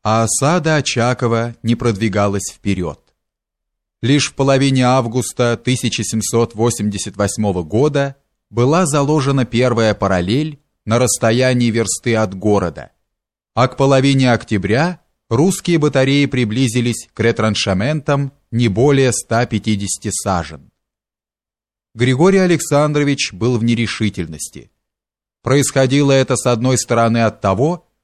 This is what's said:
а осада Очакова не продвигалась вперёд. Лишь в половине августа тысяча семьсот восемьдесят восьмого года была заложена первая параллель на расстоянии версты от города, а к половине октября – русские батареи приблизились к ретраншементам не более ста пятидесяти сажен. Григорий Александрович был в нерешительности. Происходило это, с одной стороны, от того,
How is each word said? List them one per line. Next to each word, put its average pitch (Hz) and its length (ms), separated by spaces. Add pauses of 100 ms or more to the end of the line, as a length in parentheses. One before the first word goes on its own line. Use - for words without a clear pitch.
а 110 200
осада 156 540
Очакова 117 840
не 113 120
продвигалась 101 720
вперёд. 90 640 (880)
Лишь 135 280
в - 60
половине 135 500
августа 120 720
тысяча 123 480
семьсот 113 500
восемьдесят 104 640
восьмого 101 460
года 139 520 (340)
была 135 360
заложена 143 580
первая 113 500
параллель 104 680 (240)
на 110 120
расстоянии 123 760
версты 113 440
от 110 200
города, 92 560 (600)
а 123 140
к - 80
половине 135 560
октября – 113 680 (260)
русские 170 500
батареи 143 480
приблизились 120 880
к - 60
ретраншементам 113 1120 (160)
не 117 180
более 131 460
ста 117 320
пятидесяти 104 680
сажен. 80 600 (1200)
Григорий 131 460
Александрович 147 920
был 113 280
в 110 40
нерешительности. 104 1080 (720)
Происходило 139 680
это, 135 240
с - 120
одной 123 320
стороны, 117 400
от 110 220
того, 131 460 (160)